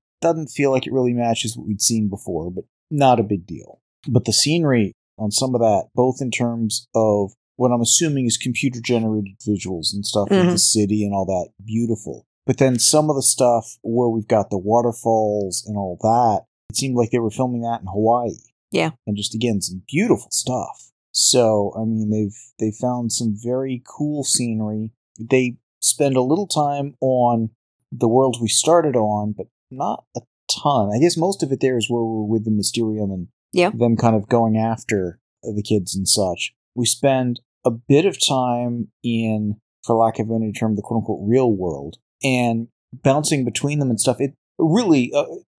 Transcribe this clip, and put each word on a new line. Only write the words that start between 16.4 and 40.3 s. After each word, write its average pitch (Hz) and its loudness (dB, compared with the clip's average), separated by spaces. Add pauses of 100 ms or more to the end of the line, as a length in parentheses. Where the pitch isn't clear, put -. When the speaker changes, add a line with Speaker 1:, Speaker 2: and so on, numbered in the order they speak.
Speaker 1:
it - -14
seemed 131 -2
like 117 2
they 123 2
were 113 0
filming 123 -4
that 117 -4
in 92 -14
Hawaii. 110 0 (360)
Speaker 2:
Yeah. 165 0 (160)
Speaker 1:
And 104 -2
just, 104 -6
again, 110 0
some 92 -8
beautiful 180 0
stuff. - -6 (220)
So, 110 2
I 113 -4
mean, 110 -2
they've, 107 -2 (220)
they 110 -2 (100)
found 123 -2
some 110 -2
very 127 -4
cool 147 -4
scenery. 110 -4 (280)
They 123 0 (260)
spend 139 0
a 127 4
little 165 0
time 143 -2
on 120 2 (400)
the 120 0
world 123 4
we 113 0
started 160 2
on, 104 0
but - -12 (220)
not 143 -6 (120)
a - -8 (420)
ton. 120 2
I 120 0
guess 170 4
most 180 -2
of 135 -2
it 131 -2
there 131 2
is 110 -2
where 117 0
we're 113 -4
with 107 0
the 113 -2
Mysterium 107 -2
and 90 -8 (240)
Speaker 2:
Yeah. 175 2
Speaker 1:
them 117 2
kind 113 2
of 101 -2
going 113 2
after 110 -4 (240)
the 104 -6
kids 98 -2
and 95 -2
such. 95 -2 (220)
We 120 -2
spend 127 0 (260)
a 123 4
bit 139 4
of 202 0
time 123 -2 (140)
in, 110 -2 (280)
for 117 2
lack 113 2
of 110 -4